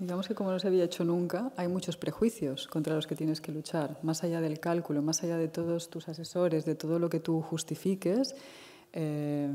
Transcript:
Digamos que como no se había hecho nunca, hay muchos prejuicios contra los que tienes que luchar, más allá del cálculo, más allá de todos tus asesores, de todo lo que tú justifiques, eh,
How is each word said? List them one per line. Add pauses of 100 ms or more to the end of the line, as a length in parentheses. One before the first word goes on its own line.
Digamos
que
como
no
se
había
hecho
nunca,
hay
muchos
prejuicios
contra
los
que
tienes
que
luchar,
más
allá
del
cálculo,
más
allá
de
todos
tus
asesores,
de
todo
lo
que
tú
justifiques, (580)
eh,